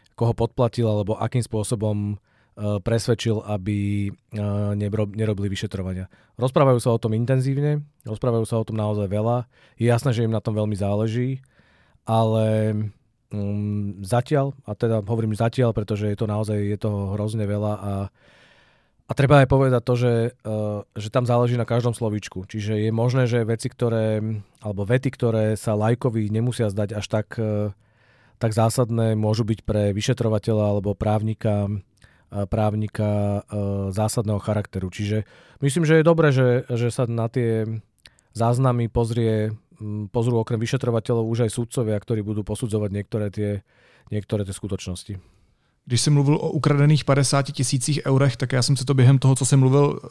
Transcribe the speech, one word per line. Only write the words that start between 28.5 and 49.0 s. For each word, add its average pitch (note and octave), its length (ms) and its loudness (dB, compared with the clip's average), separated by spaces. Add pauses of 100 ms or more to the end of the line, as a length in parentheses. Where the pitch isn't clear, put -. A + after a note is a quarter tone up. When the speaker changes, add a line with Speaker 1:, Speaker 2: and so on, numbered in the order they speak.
Speaker 1:
zásadné, A2+ 640 2
môžu G#2+ 240 0
byť G#2+ 240 -2
pre G#2 240 0
vyšetrovateľa G#2+ 880 0
alebo G2+ 160 -2
právnika, G#2+ 720 0
e, - 800 -8
právnika, G#2+ 640 -2
e, G#2 300 0 (500)
zásadného G#2+ 480 -2
charakteru. F#2+ 560 -4
Čiže G#2 320 -2 (320)
myslím, C#3+ 240 0
že D#3+ 160 6
je D#3 80 6
dobré, D#3+ 240 6
že, B2+ 400 4
že A#2+ 240 0
sa A#2+ 160 -2
na A#2 160 -2
tie A2+ 400 0 (640)
záznamy A#2+ 560 2
pozrie, A2 720 0 (240)
mm, G#2 320 -8
pozrú A#2+ 240 2
okrem A2+ 240 -2
vyšetrovateľov A#2 640 0
už A#2 240 0
aj - 0 -
sudcovia, A2+ 480 -2
ktorí G#2+ 240 -2
budú G#2 240 -4
posudzovať G#2+ 480 -2
niektoré G#2 400 -4
tie, G2+ 320 -4 (480)
niektoré G#2 320 -2
tie F#2+ 80 -8
skutočnosti. F#2+ 640 -8 (680)
Speaker 2:
Když B2 140 2
jsi D3+ 100 2
mluvil C#3+ 240 4
o - 160 -2
ukradených D3 540 4
padesáti C#3 480 2
tisících C#3 540 -2
eurech, C3+ 300 2
tak B2 160 -2
já B2+ 100 2
jsem C#3 140 2
si B2+ 80 -6
to C#3+ 100 0
během C3 240 8